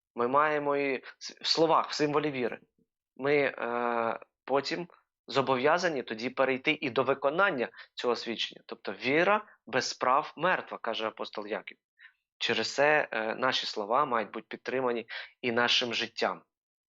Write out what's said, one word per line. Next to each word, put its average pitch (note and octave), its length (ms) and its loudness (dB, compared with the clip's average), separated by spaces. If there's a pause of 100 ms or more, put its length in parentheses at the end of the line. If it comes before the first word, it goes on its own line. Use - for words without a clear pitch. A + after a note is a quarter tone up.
(140)
ми A#2+ 140 0
маємо D3 480 2
і C#3 260 0 (160)
с-, - 220 -12
в - 60 -8
словах, D#3 440 4
в - 40 -6
символі D3+ 360 2
віри. B2 280 -4 (580)
Ми, C#3+ 200 2
е, A#2+ 840 0 (260)
потім C#3 440 -2 (380)
зобов'язані C3+ 760 2
тоді A#2 280 -6
перейти C3 500 2
і C#3+ 100 -2
до B2 120 4
виконання C#3 680 0 (260)
цього A#2+ 220 0
свідчення. - 500 -6
Тобто - 260 -10
"Віра D#3+ 520 2 (220)
без B2 220 0
справ C3 480 0
мертва", C#3+ 420 -2
каже A2 280 -4
апостол G#2 400 -8
Яків. G2+ 320 -8 (600)
Через A2+ 360 -2
це, D3 380 2
е, A2 220 -2
наші B2 320 -2
слова A2 380 0
мають A#2 260 -2
бути A2+ 180 -10
підтримані A#2+ 600 -4 (320)
і B2 120 0
нашим A#2+ 420 2
життям. G#2+ 480 -4 (460)